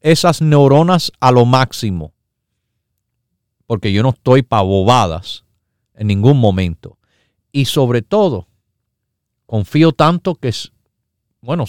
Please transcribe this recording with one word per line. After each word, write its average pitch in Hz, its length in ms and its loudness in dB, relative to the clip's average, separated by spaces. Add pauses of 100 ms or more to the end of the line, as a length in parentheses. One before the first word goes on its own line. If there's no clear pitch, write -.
esas 160 400 0
neuronas 151 800 2
a 127 120 2
lo 123 140 4
máximo, 117 680 -4 (1500)
porque 101 280 -4
yo 104 100 0
no 131 60 0
estoy 127 340 2
pa' 110 180 -2
bobadas 95 840 -2 (500)
en 107 120 -8
ningún 104 300 2
momento. 95 600 -2 (560)
Y 139 120 -2
sobre 123 360 -2
todo, 175 460 -2 (1000)
confío 147 480 0
tanto 170 420 -2
que, 127 140 -8
s-, - 200 -10 (720)
bueno, 143 280 -6